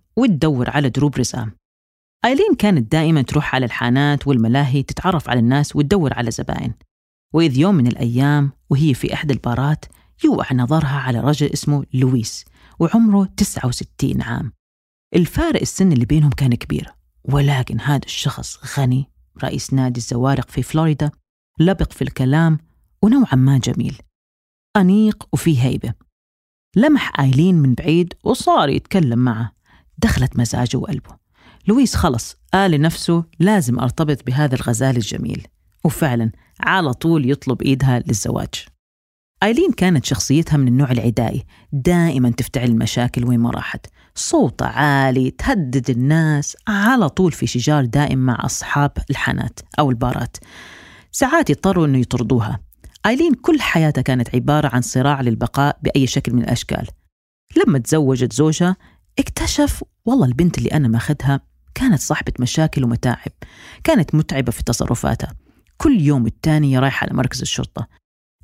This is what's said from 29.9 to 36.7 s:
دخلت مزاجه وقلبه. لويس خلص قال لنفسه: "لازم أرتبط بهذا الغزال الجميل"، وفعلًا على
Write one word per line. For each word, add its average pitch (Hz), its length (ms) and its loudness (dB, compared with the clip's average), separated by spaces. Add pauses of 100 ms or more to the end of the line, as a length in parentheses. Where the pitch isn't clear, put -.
دخلت 127 400 2
مزاجه 123 380 -2
وقلبه. - 340 -6 (580)
لويس 240 260 2
خلص 127 420 -2 (160)
قال 190 180 4
لنفسه: 165 540 0 (140)
"لازم 175 400 2
أرتبط 147 480 -2
بهذا 131 280 0
الغزال 123 420 0
الجميل"، - 500 -6 (380)
وفعلًا 120 460 0 (300)
على 165 340 0